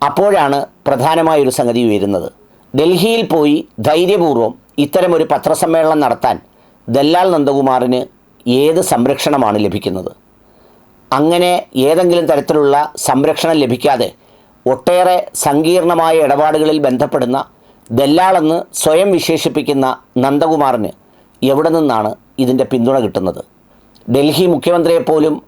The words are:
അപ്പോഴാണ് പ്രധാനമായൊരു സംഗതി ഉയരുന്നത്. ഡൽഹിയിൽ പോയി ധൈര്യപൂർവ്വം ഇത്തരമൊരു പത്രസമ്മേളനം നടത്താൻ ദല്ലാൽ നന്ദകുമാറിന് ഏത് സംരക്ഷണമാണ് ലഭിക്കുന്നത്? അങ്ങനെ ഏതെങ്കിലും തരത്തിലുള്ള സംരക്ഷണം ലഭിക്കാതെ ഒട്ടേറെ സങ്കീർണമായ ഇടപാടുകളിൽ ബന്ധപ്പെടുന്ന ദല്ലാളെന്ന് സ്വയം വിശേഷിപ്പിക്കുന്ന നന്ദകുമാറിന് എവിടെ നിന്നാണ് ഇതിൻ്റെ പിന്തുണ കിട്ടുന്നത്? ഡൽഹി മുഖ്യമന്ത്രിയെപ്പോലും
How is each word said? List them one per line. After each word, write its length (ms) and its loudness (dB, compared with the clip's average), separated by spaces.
അപ്പോഴാണ് 520 0
പ്രധാനമായൊരു 720 0
സംഗതി 300 0
ഉയരുന്നത്. 380 -2
ഡൽഹിയിൽ 440 0
പോയി 240 2
ധൈര്യപൂർവ്വം 680 0
ഇത്തരമൊരു 480 0
പത്രസമ്മേളനം 720 0
നടത്താൻ 300 -2
ദല്ലാൽ 380 2
നന്ദകുമാറിന് 680 0
ഏത് 180 2
സംരക്ഷണമാണ് 760 0
ലഭിക്കുന്നത്? 460 -6
അങ്ങനെ 360 0
ഏതെങ്കിലും 420 2
തരത്തിലുള്ള 460 0
സംരക്ഷണം 560 0
ലഭിക്കാതെ 460 -2
ഒട്ടേറെ 440 2
സങ്കീർണമായ 720 2
ഇടപാടുകളിൽ 600 0
ബന്ധപ്പെടുന്ന 520 -2
ദല്ലാളെന്ന് 580 2
സ്വയം 340 2
വിശേഷിപ്പിക്കുന്ന 720 -2
നന്ദകുമാറിന് 680 0
എവിടെ 260 0
നിന്നാണ് 340 0
ഇതിൻ്റെ 280 0
പിന്തുണ 340 0
കിട്ടുന്നത്? 360 -4
ഡൽഹി 400 2
മുഖ്യമന്ത്രിയെപ്പോലും 800 0